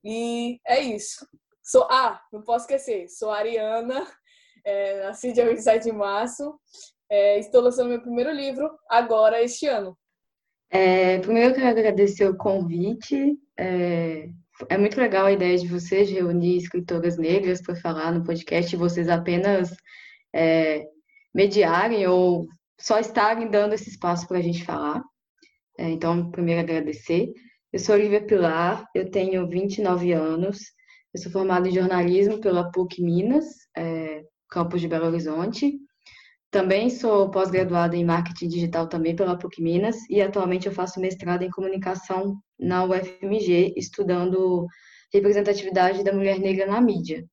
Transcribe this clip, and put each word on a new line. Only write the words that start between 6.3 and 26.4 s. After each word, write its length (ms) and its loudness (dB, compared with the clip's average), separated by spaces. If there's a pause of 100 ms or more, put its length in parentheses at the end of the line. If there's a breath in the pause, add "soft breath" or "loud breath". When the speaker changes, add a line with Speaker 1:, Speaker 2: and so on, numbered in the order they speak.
Speaker 1:
é, 300 4
estou 220 4
lançando 280 2
meu 120 -4
primeiro 300 -4
livro 380 -4 (200)
agora, 540 4
este 240 -2
ano. 300 -4 (760)
Speaker 2:
É, 480 4
primeiro 320 4
eu 40 0
quero 120 2
agradecer 580 4
o 120 2
convite. 1000 -2 (220)
É, 720 -2 (400)
é 80 2
muito 220 2
legal 260 2
a 60 6
ideia 260 4
de 100 -2
vocês 420 0
reunir 480 2
escritoras 600 -4
negras 440 0
pra 140 -8
falar 360 -4
no 120 -2
podcast 500 -2
e 60 -6
vocês 300 0
apenas, 680 0 (580 loud breath)
é, 520 2 (480 soft breath)
mediarem 760 2
ou 400 2 (320)
só 200 2
estarem 500 0
dando 240 2
esse 160 -8
espaço 380 -4
pra 120 -2
gente 240 -2
falar. 400 -6 (760 soft breath)
É, 120 -4
então, 400 -2
primeiro 320 0